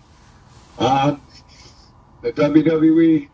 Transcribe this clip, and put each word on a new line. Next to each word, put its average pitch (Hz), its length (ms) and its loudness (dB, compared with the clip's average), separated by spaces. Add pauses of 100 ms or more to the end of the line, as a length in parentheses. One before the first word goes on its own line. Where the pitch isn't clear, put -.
(760)
Uh, 139 380 -2 (1040)
the - 120 -8
W 147 300 0
W 160 380 2
E, 160 320 0